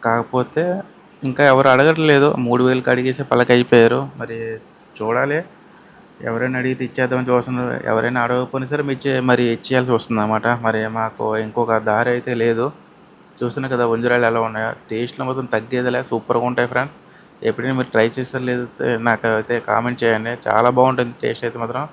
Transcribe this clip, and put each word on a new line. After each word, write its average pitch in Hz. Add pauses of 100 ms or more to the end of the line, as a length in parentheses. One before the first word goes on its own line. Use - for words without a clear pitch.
కాకపోతే 123 (640)
ఇంకా 131 (100)
ఎవరు 135
అడగట్లేదు, 151 (180)
మూడు 123
వేలకి 127
అడిగేసి 127 (120)
పలక 120
అయిపోయారు. 120 (220)
మరి 113 (600)
చూడాలి, 127 (920)
ఎవరైనా 123
అడిగితే 127
ఇచ్చేద్దామని 127
చూస్తున్నారు, 123 (160)
ఎవరైనా 120
అడగకపోయినా 127
సరే 147 (120)
ఇచ్చే-, 135
మరి 123 (100)
ఇచ్చేయాల్సి 127
వస్తుంది 110
అన్నమాట. 107 (180)
మరి 110 (180)
మాకు 113 (180)
ఇంకొక 113 (120)
దారి 113
అయితే 123 (100)
లేదు. 117 (720)
చూస్తున్నా 123
కదా 120
వంజరాలు 120
ఎలా 113
ఉన్నాయో, 110 (180)
టేస్ట్లో 120
మాత్రం 127
తగ్గేదిలే, 123
సూపర్గా 120
ఉంటాయి 120
ఫ్రెండ్స్. 131 (540)
ఎప్పుడైనా 131
మీరు 123
ట్రై 113
చేసారో 127
లేదో 123 (120)
సే-, 127 (120)
నాకు 113 (120)
అయితే 117 (120)
కామెంట్ 117
చేయండి, 113 (140)
చాలా 110
బాగుంటుంది 127 (100)
టేస్ట్ 117
అయితే 117
మాత్రం. 123